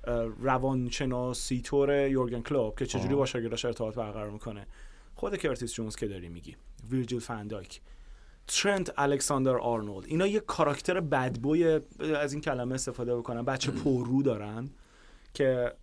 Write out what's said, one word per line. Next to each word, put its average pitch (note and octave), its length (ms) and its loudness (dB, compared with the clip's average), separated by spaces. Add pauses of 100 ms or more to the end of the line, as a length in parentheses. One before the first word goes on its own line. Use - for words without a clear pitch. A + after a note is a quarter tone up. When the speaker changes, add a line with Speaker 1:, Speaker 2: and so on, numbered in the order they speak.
Speaker 1:
اه، A#2 180 0 (160)
روانشناسی B2+ 1200 0
طور C#3 480 4
یورگن B2 320 0
کلوپ A#2 380 0
که B2+ 80 -2
چجوری - 220 -2
Speaker 2:
آه. C3+ 60 2
Speaker 1:
با C#3 120 4
شاگرداش A#2 380 -2
ارتباط A2+ 300 -2
برقرار G#2+ 360 -6
می‌کنه، G#2 360 -10 (480)
خود G3+ 220 -4
کرتیس B2 380 -2
جونز G#2+ 220 -6
که A2+ 100 -4
داری F#2 220 -6
میگی، E2+ 280 -14 (340)
ویرجیل B2 300 0
فندایک، G#2+ 600 -8 (640)
ترنت G3 500 2
الکساندر C3+ 600 4
آرنولد، G#2+ 500 -2
اینا E3+ 200 2
یه G#3 140 2
کاراکتر E3+ 600 2
بدبوی، D3 800 4 (400)
از C#3+ 120 0
این D3 100 -4
کلمه B2+ 320 -2
استفاده B2 420 -2
بکنم، A#2+ 280 -4
بچه C3 320 0
Speaker 2:
<clears throat> - 80 -4
Speaker 1:
پررو B2+ 380 4
دارن A2+ 480 0 (640)
که B2+ 380 4 (100)